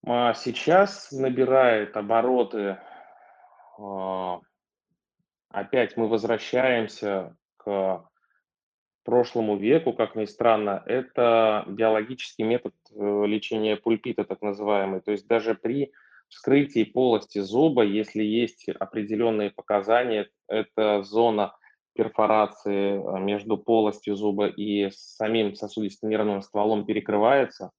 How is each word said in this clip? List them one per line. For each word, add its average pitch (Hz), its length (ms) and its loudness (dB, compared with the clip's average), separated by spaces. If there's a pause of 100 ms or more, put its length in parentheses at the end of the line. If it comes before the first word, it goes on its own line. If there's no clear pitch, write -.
А, 120 280 2
сейчас 180 760 0
набирает 127 840 2
обороты, 110 800 0 (1000)
а, 95 640 -6 (1080)
опять 104 460 -2
мы 113 120 0
возвращаемся 110 1300 -2 (220)
к 95 500 -4 (960)
прошлому 117 520 0
веку, 120 380 2
как 110 220 -2
ни 107 100 -4
странно, 107 600 0
это 113 840 2
биологический 110 760 -2
метод, 117 300 -2 (200)
э, 104 320 0
лечения 107 500 -2
пульпита, 117 480 -2
так - 180 -10
называемый. 101 580 -2
То 104 120 -4
есть 101 160 -6
даже 113 260 0
при 135 380 -4 (360)
вскрытии 139 560 2
полости 113 560 0
зуба, 123 440 2
если 107 380 -2
есть 113 460 -2
определённые 107 840 -2
показания, 107 800 0 (200)
эта 104 540 0
зона 107 540 0 (380)
перфорации, 104 1040 0
э, 95 200 -6
между 104 380 -2
полостью 107 580 0
зуба 104 320 -2
и 101 440 -2
самим 110 640 -2
сосудисто-нервным 107 840 -4
стволом 104 440 -2
перекрывается 107 920 0